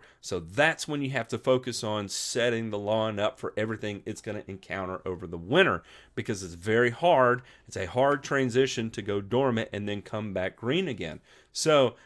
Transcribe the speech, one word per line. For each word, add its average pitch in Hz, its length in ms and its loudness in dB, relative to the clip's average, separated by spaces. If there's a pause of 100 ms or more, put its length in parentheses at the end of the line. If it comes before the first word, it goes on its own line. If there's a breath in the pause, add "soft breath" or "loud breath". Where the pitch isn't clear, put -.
(220 loud breath)
So 92 180 -4
that's 120 480 0
when 147 140 -4
you 135 80 -2
have 127 200 -4
to 110 100 -4
focus 131 440 2
on 107 240 -2
setting 117 640 0
the 104 80 -4
lawn 107 420 0
up 104 200 0
for - 180 -6
everything 107 480 -4
it's 107 160 -8
gonna 104 260 -8
encounter 92 600 -6
over 87 180 -6
the 85 140 -8
winter 110 420 4 (320 loud breath)
because 107 300 -4
it's 87 100 -12
very 110 380 2
hard. 127 500 4 (260 loud breath)
It's - 100 -10
a 95 100 -4
hard 139 360 2
transition 127 680 0
to 113 100 -10
go 101 200 -2
dormant 117 520 0
and 101 160 -4
then 101 140 -4
come 107 300 -8
back 92 220 -2
green 160 320 -2
again. 90 320 -8 (320 soft breath)
So, 143 440 4 (100)